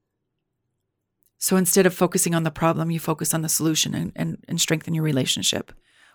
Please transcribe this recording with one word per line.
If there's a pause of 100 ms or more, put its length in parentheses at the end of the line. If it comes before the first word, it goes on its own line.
(1400)
So
instead
of
focusing
on
the
problem,
you
focus
on
the
solution
and,
and,
and
strengthen
your
relationship (420)